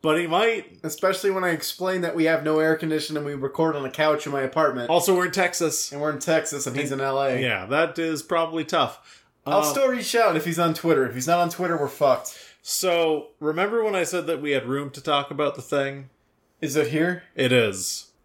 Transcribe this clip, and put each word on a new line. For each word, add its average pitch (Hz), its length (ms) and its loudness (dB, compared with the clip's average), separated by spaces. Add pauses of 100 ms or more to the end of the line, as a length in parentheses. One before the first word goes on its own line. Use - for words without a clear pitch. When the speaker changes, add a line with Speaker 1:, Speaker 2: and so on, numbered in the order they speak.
Speaker 1:
But 160 180 2
he 170 80 -2
might. 208 560 0
Speaker 2:
Especially 185 480 0
when 190 120 -2
I 180 60 2
explain 180 520 -2
that 165 140 -2
we 165 100 2
have 160 180 2
no 156 160 2
air 160 180 4
conditioning 156 400 -4
and 147 80 -4
we 143 80 -6
record 143 420 -2
on 143 100 -6
a 127 40 -6
couch 151 360 2
in 147 60 -6
my 139 120 -2
apartment. 131 460 0
Speaker 1:
Also, 175 260 4
we're 180 100 2
in 180 80 -2
Texas. 175 580 0
Speaker 2:
And 143 80 -10
we're 151 120 0
in 139 80 -6
Texas 151 480 0
and 123 100 -6
he's 135 160 -4
in 135 80 -4
L 135 200 0
A. 131 200 0
Speaker 1:
Yeah, 107 240 -2
that 151 340 0
is 160 240 -2
probably 165 400 0
tough. - 600 -2 (200)
Speaker 2:
I'll 165 140 4
Speaker 1:
Um, - 60 2
Speaker 2:
still 269 240 2
reach 240 260 -2
out 208 220 4
if 151 80 -2
he's 165 140 -2
on 170 140 2
Twitter. 160 320 2
If 117 100 -6
he's 127 120 -4
not 170 120 4
on 170 100 2
Twitter, 170 280 -2
we're 147 120 -2
fucked. - 480 2 (240)
Speaker 1:
So, 165 680 0 (120)
remember 190 420 0
when 208 120 0
I 180 100 2
said 180 220 -4
that 156 140 -2
we 147 100 -2
had 135 140 0
room 139 260 -4
to 135 100 -16
talk 143 300 0
about 143 240 -2
The 120 60 -14
Thing? 139 480 -4 (520)
Speaker 2:
Is 147 160 -2
it 151 140 2
here? 165 320 0 (120)
Speaker 1:
It 131 160 2
is. 104 600 0 (140)